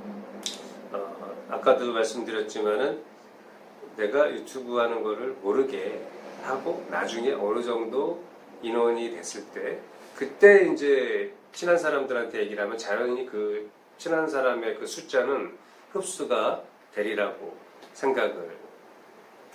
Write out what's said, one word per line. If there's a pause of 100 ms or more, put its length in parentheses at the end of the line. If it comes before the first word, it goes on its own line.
(920)
어, (140)
아까도
말씀드렸지만은 (960)
내가
유튜브
하는
거를 (120)
모르게 (420)
하고
나중에
어느
정도 (400)
인원이
됐을
때 (360)
그때
이제 (200)
친한
사람들한테
얘기를
하면
자연히
그 (280)
친한
사람의
그
숫자는 (360)
흡수가 (320)
되리라고 (380)
생각을 (1000)